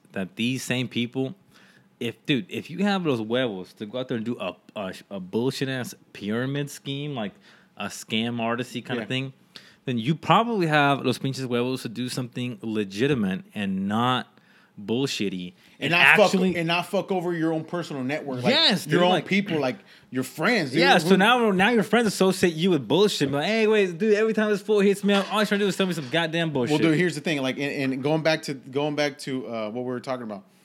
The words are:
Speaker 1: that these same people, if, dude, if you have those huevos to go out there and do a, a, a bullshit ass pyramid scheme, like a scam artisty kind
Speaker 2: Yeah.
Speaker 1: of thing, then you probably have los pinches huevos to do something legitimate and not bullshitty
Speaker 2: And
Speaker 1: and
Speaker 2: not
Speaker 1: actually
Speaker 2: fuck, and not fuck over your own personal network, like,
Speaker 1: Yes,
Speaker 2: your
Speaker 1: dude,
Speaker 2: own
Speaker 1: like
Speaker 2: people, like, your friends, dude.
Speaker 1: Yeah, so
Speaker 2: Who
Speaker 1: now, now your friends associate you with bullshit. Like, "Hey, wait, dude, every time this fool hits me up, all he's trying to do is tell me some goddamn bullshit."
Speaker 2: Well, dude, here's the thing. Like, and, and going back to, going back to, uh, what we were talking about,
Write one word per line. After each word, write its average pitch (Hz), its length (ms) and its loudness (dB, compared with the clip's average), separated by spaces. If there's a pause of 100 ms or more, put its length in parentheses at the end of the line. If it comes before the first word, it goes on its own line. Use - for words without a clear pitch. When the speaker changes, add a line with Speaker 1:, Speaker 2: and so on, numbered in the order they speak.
(120)
Speaker 1:
that 95 240 -8
these 123 280 -2
same 127 240 -2
people, 123 480 -4 (640)
if, 117 260 -8
dude, 120 240 0
if 107 220 -10
you 170 80 -12
have 196 240 0
those 139 160 0
huevos 110 540 -4
to - 120 -12
go 110 140 -10
out 127 80 -8
there 127 100 -4
and 110 80 -4
do 120 140 -4
a, 92 160 -8 (200)
a, 95 180 -8 (180)
a 98 80 -8
bullshit 113 500 -4
ass 127 240 -6 (200)
pyramid 131 580 -4
scheme, 143 440 -8
like 104 180 -8 (440)
a 101 80 -10
scam 113 560 -4
artisty 120 420 -4
kind 123 140 -6
Speaker 2:
Yeah. 113 60 -6
Speaker 1:
of 104 40 -12
thing, 131 260 -6 (520)
then 127 120 -2
you 123 180 0
probably 202 520 2
have 143 380 4
los 127 120 2
pinches 131 280 -4
huevos 123 380 -2
to 120 60 -6
do 120 200 -6
something 123 520 -6
legitimate 107 840 0 (100)
and 98 340 -2
not 120 400 0 (540)
bullshitty 98 720 -4 (260)
Speaker 2:
And - 40 -10
Speaker 1:
and - 80 0
Speaker 2:
not 170 100 4
Speaker 1:
actually 190 520 6
Speaker 2:
fuck, 170 40 -2
and 165 100 -2
not 170 200 -2
fuck 190 240 -2
over 180 220 -2
your 165 200 0
own 160 100 -4
personal 156 400 -6
network, 131 400 -4
like, 196 100 4
Speaker 1:
Yes, 285 340 2
Speaker 2:
your 160 140 2
Speaker 1:
dude, 175 40 6
Speaker 2:
own 180 60 6
Speaker 1:
like 165 140 2
Speaker 2:
people, 190 340 0
like, 127 180 0 (320)
your 127 140 -2
friends, 165 480 0
dude. 139 80 2
Speaker 1:
Yeah, 254 180 8
so 165 120 2
Speaker 2:
Who 190 80 8
Speaker 1:
now, 226 340 6
now 190 180 4
your 233 140 4
friends 226 240 2
associate 185 480 2
you 180 160 2
with 139 160 2
bullshit. 156 440 2
Like, 143 140 0
"Hey, 220 220 2
wait, 202 300 2
dude, 208 180 2
every 220 180 2
time 214 160 0
this 202 120 0
fool 208 180 2
hits 196 240 4
me 202 100 4
up, 196 180 0
all 202 80 0
he's 208 100 2
trying 202 100 0
to 208 60 2
do 196 40 2
is 175 60 -2
tell 196 100 0
me 185 80 -2
some 151 160 -8
goddamn 165 420 0
bullshit." 135 200 0
Speaker 2:
Well, 151 200 4
dude, 151 60 2
here's 170 180 0
the 147 60 -8
thing. 147 200 -2
Like, 127 180 -2
and, 139 340 -2
and 131 100 -6
going 156 200 0
back 160 200 0
to, 151 120 -8
going 143 400 -4
back 147 240 -2
to, 131 280 -8
uh, 110 220 -6
what 120 160 -8
we 127 60 -6
were 123 80 -4
talking 127 240 -8
about, 104 200 -12 (220)